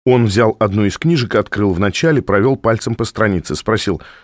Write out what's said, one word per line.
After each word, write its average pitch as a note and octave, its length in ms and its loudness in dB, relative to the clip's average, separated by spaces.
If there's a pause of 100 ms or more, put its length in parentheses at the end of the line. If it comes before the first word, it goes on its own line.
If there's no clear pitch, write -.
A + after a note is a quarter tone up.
Он B2 220 4
взял A2 340 2
одну G#2 240 0
из G2 140 -2
книжек, D3 360 0
открыл G#2 380 0
в E2+ 80 -2
начале, A#2+ 420 0
провел G#2+ 340 0
пальцем A2+ 380 -2
по A2+ 100 -4
странице, G2 520 -2
спросил: G2 440 -2 (240)